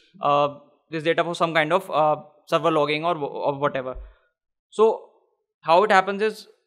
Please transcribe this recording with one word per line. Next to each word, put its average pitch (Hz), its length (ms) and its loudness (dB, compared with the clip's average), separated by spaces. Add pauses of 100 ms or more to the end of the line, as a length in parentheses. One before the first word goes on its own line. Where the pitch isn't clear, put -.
(200)
uh, 143 380 0 (320)
this 156 140 -6
data 165 200 2
for 170 100 -4
some 165 200 -2
kind 156 180 0
of, 190 180 -2
uh, 151 260 2 (300)
server 165 240 0
logging 151 340 0
or, 170 120 -2
or 139 420 -4
whatever. 135 380 -4 (720)
So - 400 0 (540)
how 170 220 4
it 214 60 0
happens 196 300 2
is 214 280 -4 (180)